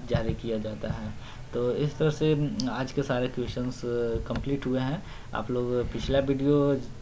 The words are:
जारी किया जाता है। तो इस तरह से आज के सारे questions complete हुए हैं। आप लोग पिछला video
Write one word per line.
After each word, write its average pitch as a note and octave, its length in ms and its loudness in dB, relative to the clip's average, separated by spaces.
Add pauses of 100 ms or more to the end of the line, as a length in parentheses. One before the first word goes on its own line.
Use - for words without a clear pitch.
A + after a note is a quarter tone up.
जारी A2+ 260 2
किया A2+ 240 -2
जाता G#2+ 320 -4
है। A2 220 -4 (400)
तो B2 200 2
इस C#3+ 240 0
तरह D#3 120 4
से D#3 240 4 (360)
आज B2+ 220 -4
के C#3+ 120 0
सारे B2+ 240 0
questions B2 540 -4 (460)
complete B2+ 380 -2
हुए B2+ 140 2
हैं। C#3 220 0 (340)
आप A2 160 -2
लोग B2 200 0 (220)
पिछला B2+ 280 2
video C#3 540 4 (260)